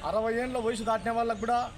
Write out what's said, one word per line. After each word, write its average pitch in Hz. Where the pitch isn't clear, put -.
అరవై 220
ఏళ్ళ 254
వయసు 226
దాటిన 220
వాళ్ళకు 233
కూడా 240